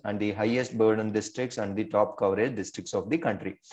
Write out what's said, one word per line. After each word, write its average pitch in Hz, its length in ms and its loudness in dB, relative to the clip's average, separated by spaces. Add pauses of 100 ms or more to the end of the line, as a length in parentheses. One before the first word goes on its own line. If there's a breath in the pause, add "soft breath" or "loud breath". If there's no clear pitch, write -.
and 104 140 -2
the 104 120 0
highest 117 460 0
burden 110 340 4
districts 127 460 -2
and 101 180 -4
the 107 100 -2
top 107 320 2
coverage 107 380 2
districts - 380 -8
of 98 160 -2
the 151 80 2
country. 98 420 -4 (140)